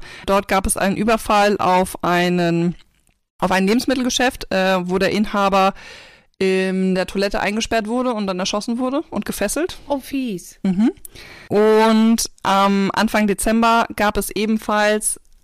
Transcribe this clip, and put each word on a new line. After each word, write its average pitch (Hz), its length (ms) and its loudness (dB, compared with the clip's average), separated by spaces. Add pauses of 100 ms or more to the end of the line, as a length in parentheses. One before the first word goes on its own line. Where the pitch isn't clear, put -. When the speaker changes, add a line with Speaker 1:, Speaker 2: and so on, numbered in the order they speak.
(240)
Speaker 1:
Dort 196 240 0
gab 196 180 0
es - 120 -2
einen 190 180 0
Überfall 214 640 2
auf 185 440 0
einen, 175 720 0 (640)
auf 185 140 -2
ein 190 160 2
Lebensmittelgeschäft, 254 840 0
äh, 185 380 0
wo 185 100 0
der 190 120 0
Inhaber 196 640 2 (640)
in 190 560 0
der 185 120 -2
Toilette 196 340 -2
eingesperrt 214 460 -2
wurde 247 280 -2
und 208 120 -4
dann 185 140 -4
erschossen 208 380 -4
wurde 262 320 -2
und - 160 -6
gefesselt. 277 520 -4 (100)
Speaker 2:
Oh, 277 120 -4
fies. 254 640 -8
Speaker 1:
Mhm. 202 260 2 (600)
Und 220 800 4 (120)
am 202 520 2
Anfang 214 340 0
Dezember 226 680 2
gab 214 220 0
es 202 140 -4
ebenfalls 214 920 0 (240)